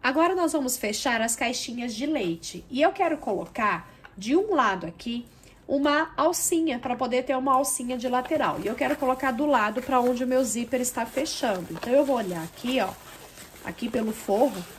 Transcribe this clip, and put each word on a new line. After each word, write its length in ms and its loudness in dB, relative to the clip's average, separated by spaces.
Agora, 320 4
nós 180 2
vamos 260 0
fechar 420 -2
as 160 0
caixinhas 580 -4
de 120 -4
leite. 640 -2
E 100 -2
eu 100 8
quero 280 0
colocar 680 -2
de 180 -2
um 200 2
lado 320 2
aqui 400 -8
uma 480 2
alcinha, 640 2
pra 160 -4
poder 280 0
ter 120 -2
uma 200 2
alcinha 420 0
de 100 -6
lateral. 540 0
E 60 -4
eu 80 -2
quero 220 0
colocar 340 0
do 160 0
lado 340 2
pra 180 2
onde 240 2
o 40 -2
meu 180 4
zíper 340 -2
está 280 -2
fechando. 680 -2
Então, 180 -6
eu 140 6
vou 120 2
olhar 280 -2
aqui, 380 -4
ó, 80 0
aqui 240 -6
pelo 240 -2
forro 500 2